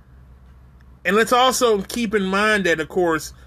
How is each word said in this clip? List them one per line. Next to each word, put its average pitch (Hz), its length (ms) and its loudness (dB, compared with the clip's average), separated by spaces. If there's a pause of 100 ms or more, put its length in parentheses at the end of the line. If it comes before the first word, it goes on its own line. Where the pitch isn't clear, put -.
(1040)
And 180 100 0
let's 220 180 2
also 240 500 2
keep 220 320 -4
in 202 80 0
mind 202 420 0
that, 165 140 0
of 151 100 -8
course, 170 440 -2 (140)